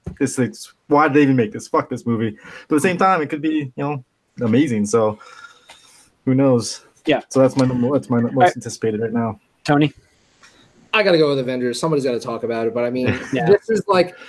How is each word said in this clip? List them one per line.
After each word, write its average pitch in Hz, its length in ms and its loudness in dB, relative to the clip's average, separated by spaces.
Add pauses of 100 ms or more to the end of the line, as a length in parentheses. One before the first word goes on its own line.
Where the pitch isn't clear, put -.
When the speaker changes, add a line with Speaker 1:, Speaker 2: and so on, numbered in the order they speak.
(200)
Speaker 1:
it's, - 200 -2
it's, - 340 -4 (140)
why 143 200 4
did 139 80 0
they 151 60 6
even 135 140 4
make 110 160 0
this? - 160 -12
Fuck 151 220 -2
this 123 160 -8
movie. 113 260 -2 (360)
But 156 80 0
at 143 60 2
the 185 60 0
same 180 100 0
time, 190 240 2
it 143 80 -4
could 151 120 -8
be, 151 340 -4
you 143 80 -8
know, 143 200 -6 (380)
amazing. 117 460 2
So 107 320 0 (1040)
who 131 80 2
knows? 127 520 2 (200)
Speaker 2:
Yeah. 135 240 2
Speaker 1:
So - 100 0
that's - 160 4
my 135 100 4
number, 123 280 0
that's 135 160 -4
my 120 100 2
most 117 140 -2
Speaker 2:
All 135 80 -2
right. 123 140 4
Speaker 1:
anticipated 110 460 -4
right 110 120 -4
now. 113 260 -4 (240)
Speaker 2:
Tony? 147 300 2 (1000)
Speaker 3:
I 214 100 2
gotta 185 140 4
go 151 120 4
with 139 100 -2
Avengers. 123 400 -4
Somebody's 156 240 -2
gotta 123 160 -2
talk 117 240 -8
about 117 240 -4
it, 107 60 -4
but 120 100 -2
I 123 60 -2
mean, 127 180 -2
Speaker 2:
<laughs> - 260 -4
Yeah. 127 120 -2
Speaker 3:
this 202 240 2
is, 214 180 0
like, 180 280 2 (140)